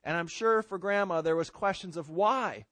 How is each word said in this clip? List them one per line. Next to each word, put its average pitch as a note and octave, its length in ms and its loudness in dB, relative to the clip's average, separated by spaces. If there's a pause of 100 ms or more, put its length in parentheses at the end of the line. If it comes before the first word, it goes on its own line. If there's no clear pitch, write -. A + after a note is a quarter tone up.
And D#3 120 -2
I'm E3+ 120 -2
sure A3 360 2
for G3 140 -8
Grandma G3 440 0
there D#3+ 140 2
was E3 140 0
questions F#3+ 480 -2
of D#3 120 -8
why. F#3+ 640 0